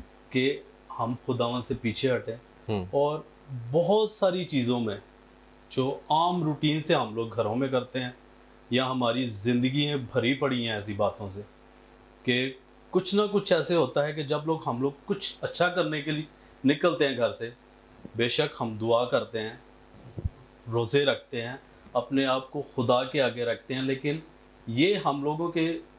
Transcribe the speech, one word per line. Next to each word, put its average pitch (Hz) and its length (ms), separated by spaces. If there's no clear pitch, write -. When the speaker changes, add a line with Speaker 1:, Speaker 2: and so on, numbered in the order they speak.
Speaker 1:
कि - 640
हम 120 240
खुदावंद 120 480
से 123 120
पीछे 120 340
हटें। 113 260
Speaker 2:
हम्म। 101 580
Speaker 1:
और 147 340
बहुत 160 640
सारी 185 320
चीज़ों 123 340
में 107 220
जो 131 300
आम 170 320
रूटीन 151 380
से 165 120
हम 113 220
लोग 113 140
घरों 107 260
में 131 160
करते 127 280
हैं 123 180
या 127 120
हमारी 127 420
ज़िंदगियाँ 127 720
भरी 123 340
पड़ी 131 320
हैं 110 140
ऐसी 104 140
बातों 101 380
से 101 100
कि 127 340
कुछ 185 240
ना 208 100
कुछ 196 260
ऐसे 165 240
होता 143 260
है 151 120
कि 156 100
जब 147 240
लोग, 160 180
हम 127 160
लोग 143 240
कुछ - 380
अच्छा 170 240
करने 156 340
के 151 100
लिए 151 160
निकलते 156 400
हैं 135 120
घर 113 140
से, 117 220
बेशक 123 320
हम 113 180
दुआ 117 280
करते 117 340
हैं, 110 240
रोज़े 117 360
रखते 123 360
हैं, 123 220
अपने 135 300
आप 131 280
को 147 80
खुदा 127 420
के 135 160
आगे 120 260
रखते 117 280
हैं, 131 100
लेकिन 147 400
ये 156 260
हम 143 280
लोगों 156 260
के 165 300